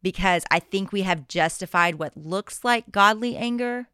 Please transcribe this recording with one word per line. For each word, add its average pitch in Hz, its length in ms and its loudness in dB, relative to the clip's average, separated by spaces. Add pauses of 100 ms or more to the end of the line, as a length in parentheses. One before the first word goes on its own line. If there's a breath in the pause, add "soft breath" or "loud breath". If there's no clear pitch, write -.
because 180 500 2
I 165 80 2
think 196 320 -4
we 202 120 0
have 175 260 -2
justified 170 640 0
what 151 220 -8
looks 165 480 -8
like 233 260 0
godly 214 460 2
anger 240 560 -4